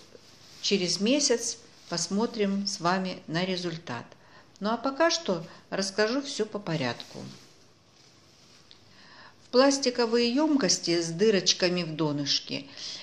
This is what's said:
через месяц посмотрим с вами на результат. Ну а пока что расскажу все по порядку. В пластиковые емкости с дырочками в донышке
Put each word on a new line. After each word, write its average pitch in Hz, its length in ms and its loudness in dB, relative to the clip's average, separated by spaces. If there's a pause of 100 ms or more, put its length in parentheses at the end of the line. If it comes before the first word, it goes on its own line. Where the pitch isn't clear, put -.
(600)
через 180 400 0
месяц 240 580 2 (300)
посмотрим 202 760 0
с 190 140 -6
вами 185 480 -2
на 165 180 -2
результат. 175 600 -6 (540)
Ну 202 100 0
а 233 60 0
пока 277 340 2
что 180 340 -2 (260)
расскажу 214 520 0
все 247 240 -4
по 208 140 -8
порядку. 143 580 -4 (2250)
В - 80 -20
пластиковые 240 840 4
емкости 202 680 2
с 165 60 -4
дырочками 180 760 2
в 160 120 -6
донышке 147 720 -2 (380)